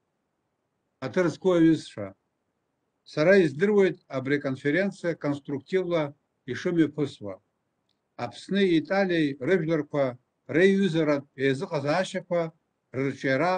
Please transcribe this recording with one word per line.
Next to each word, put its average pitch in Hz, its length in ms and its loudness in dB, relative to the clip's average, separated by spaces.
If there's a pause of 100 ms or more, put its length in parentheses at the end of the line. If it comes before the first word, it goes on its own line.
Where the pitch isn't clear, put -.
(1040)
Аҭырқәа 175 640 0
ҩызцәа, 117 480 0 (920)
сара 175 380 4
издыруеит 180 680 2
абри 135 300 -2
аконструктивла 151 1800 -4 (320)
ишымҩаԥысуа. 143 960 -2 (800)
Аԥсни 185 460 -4 (120)
Италиеи 165 640 0
рыжәларқәа 147 800 -2 (280)
реиҩызаратә 160 920 2
еизыҟазаашьақәа 160 1160 -2 (400)
рырҿиара 139 640 -2